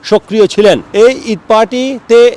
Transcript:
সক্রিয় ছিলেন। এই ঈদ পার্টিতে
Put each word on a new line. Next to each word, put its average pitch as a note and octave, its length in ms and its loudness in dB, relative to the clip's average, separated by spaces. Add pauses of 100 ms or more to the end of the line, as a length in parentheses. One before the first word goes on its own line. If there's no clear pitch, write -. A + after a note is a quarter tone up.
সক্রিয় G#3 440 -2
ছিলেন। F#3+ 340 0 (120)
এই A#3+ 320 2
ঈদ G#3+ 220 -6
পার্টিতে A#3+ 880 0